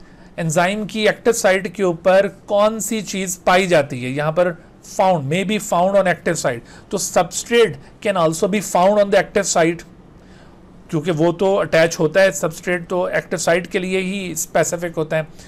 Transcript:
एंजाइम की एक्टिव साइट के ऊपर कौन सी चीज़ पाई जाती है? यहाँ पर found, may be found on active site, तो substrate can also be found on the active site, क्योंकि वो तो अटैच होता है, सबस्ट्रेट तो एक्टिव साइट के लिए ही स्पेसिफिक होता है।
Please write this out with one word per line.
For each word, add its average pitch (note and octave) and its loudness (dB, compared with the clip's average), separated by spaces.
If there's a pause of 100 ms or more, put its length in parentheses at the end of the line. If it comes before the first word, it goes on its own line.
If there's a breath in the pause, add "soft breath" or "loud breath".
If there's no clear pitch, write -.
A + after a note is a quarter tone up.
(380 loud breath)
एंजाइम F3+ -2
की G#3+ -2
एक्टिव G3 2
साइट G3 2
के G3+ -4
ऊपर F#3 2 (200)
कौन G#3+ 2
सी A3 -4
चीज़ F#3+ -6
पाई F#3+ 4
जाती C#3 2
है? B2+ -6
यहाँ D3 -2
पर F3+ 2 (340 loud breath)
found, F#3 0
may F#3 0
be G#3 -2
found F#3+ 2
on F#3 2
active E3 -4
site, A#2+ -6 (200 loud breath)
तो G3+ -4
substrate F#3 0 (320 loud breath)
can G3+ 0
also F#3 0
be G#3 -2
found G3+ 4
on G3+ 0
the F#3+ 4
active G3 -2
site, E3+ 2 (1080 loud breath)
क्योंकि D#3+ -2
वो E3+ 2
तो F#3+ 0
अटैच E3 2
होता E3 0
है, F#3+ 4
सबस्ट्रेट F3 -6
तो F#3 -2
एक्टिव E3+ -4
साइट F3 0
के G#3 -6
लिए F#3 -2
ही F#3 -6
स्पेसिफिक E3+ -4
होता D#3+ -4
है। D#3 -4 (180 loud breath)